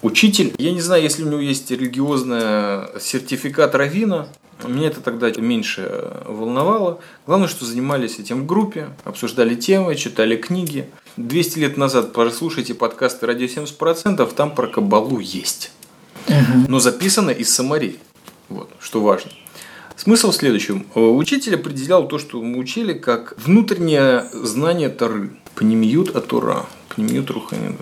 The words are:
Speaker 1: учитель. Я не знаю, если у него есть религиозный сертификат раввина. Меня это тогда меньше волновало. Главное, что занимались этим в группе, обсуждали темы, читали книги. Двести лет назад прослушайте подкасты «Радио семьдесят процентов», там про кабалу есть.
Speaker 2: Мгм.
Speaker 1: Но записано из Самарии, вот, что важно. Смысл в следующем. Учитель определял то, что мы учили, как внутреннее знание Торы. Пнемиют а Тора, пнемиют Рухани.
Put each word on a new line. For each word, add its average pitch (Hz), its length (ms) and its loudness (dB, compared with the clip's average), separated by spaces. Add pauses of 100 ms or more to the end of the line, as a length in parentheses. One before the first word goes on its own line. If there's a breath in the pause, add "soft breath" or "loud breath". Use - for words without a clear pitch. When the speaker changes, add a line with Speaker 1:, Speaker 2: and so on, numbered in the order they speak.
Speaker 1:
учитель. 190 560 4
Я 156 140 -2
не 180 80 -4
знаю, 170 220 4
если 151 220 -2
у 151 40 0
него 147 120 -2
есть 139 320 -4
религиозный 120 1300 -2
сертификат 139 760 0
раввина. 156 540 0 (360)
Меня 131 220 -2
это 147 140 -4
тогда 117 360 0
меньше 110 760 -4 (140)
волновало. 156 720 0 (260 loud breath)
Главное, 180 220 4
что - 160 -8
занимались 123 560 -2
этим 120 220 -6
в 147 40 -6
группе, 180 420 -2 (160)
обсуждали 117 520 0
темы, 185 400 2
читали 113 400 0
книги. 151 520 -4 (280 loud breath)
Двести 160 420 -2
лет 139 180 0
назад 131 360 2
прослушайте 120 600 -2
подкасты 113 540 -2
«Радио 120 220 -2
семьдесят 151 300 -10
процентов», 165 540 0
там 147 220 -2
про 120 140 -2
кабалу 110 500 0
есть. - 540 -8 (560)
Speaker 2:
Мгм. 127 400 6
Speaker 1:
Но 131 100 2
записано 160 520 2
из 120 220 0
Самарии, 135 460 -2 (500)
вот, 98 220 -12 (100)
что - 220 -4
важно. 101 300 2 (640 loud breath)
Смысл 220 340 4
в - 60 2
следующем. 104 580 0
Учитель 147 640 4
определял 151 520 2
то, 143 100 -6
что 127 220 -10
мы 120 180 -6
учили, 175 360 -4
как 117 420 -2
внутреннее 147 960 4
знание 135 560 0
Торы. 107 420 -2 (260)
Пнемиют 110 600 2
а 120 40 2
Тора, - 440 -2 (300)
пнемиют 123 360 -2
Рухани. - 520 -6